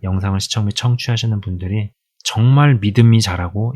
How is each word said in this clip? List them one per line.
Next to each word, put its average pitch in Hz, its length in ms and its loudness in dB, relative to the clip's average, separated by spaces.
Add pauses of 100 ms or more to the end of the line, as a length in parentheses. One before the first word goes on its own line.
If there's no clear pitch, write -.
영상을 95 380 -2
시청 104 260 -4
및 101 100 -2
청취하시는 117 640 -2
분들이 95 500 -4 (320)
정말 135 540 4
믿음이 113 460 4
자라고 95 540 -4